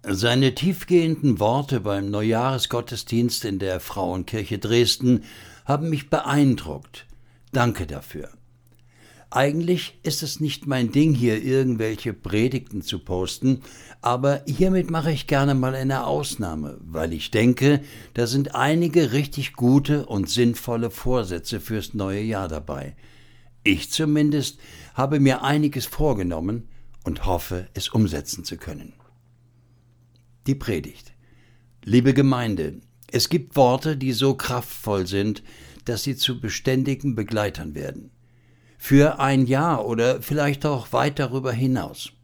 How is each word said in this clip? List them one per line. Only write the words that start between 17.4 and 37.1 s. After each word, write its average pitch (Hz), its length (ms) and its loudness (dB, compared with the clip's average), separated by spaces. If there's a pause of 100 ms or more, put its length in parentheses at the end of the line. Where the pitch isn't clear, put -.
da 117 140 0
sind 139 280 -2
einige 151 580 2
richtig 139 400 -2
gute 139 520 4
und 101 240 -2
sinnvolle 117 600 0
Vorsätze 104 720 -2
fürs 107 320 -6
neue 101 280 -2
Jahr 104 280 -4
dabei. 71 480 -8 (680)
Ich 98 260 2
zumindest 151 680 0 (360)
habe 139 260 2
mir 135 220 4
einiges 147 420 0
vorgenommen 101 840 -2 (380)
und - 200 -4
hoffe, 90 480 -2
es - 140 -6
umsetzen 85 560 -2
zu 85 140 -12
können. 76 340 -14 (1500)
Die 139 100 2
Predigt. 82 580 -6 (720)
Liebe 123 280 4
Gemeinde, 120 680 0 (280)
es - 200 0
gibt - 260 -2
Worte, 135 400 4
die 131 160 -2
so 131 220 2
kraftvoll 110 760 -4
sind, 98 340 -2 (440)
dass 117 180 -4
sie 139 140 -4
zu 120 240 -4
beständigen 131 760 0